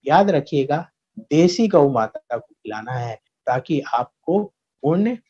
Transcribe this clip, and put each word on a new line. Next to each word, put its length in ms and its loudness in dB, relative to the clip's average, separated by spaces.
याद 240 4
रखिएगा, 600 -2
देसी 500 2
गौ 220 4
माता 460 -4
को 180 -14
खिलाना 380 -12
है 220 -8
ताकि 340 -2
आपको 640 -4
पुण्य 360 0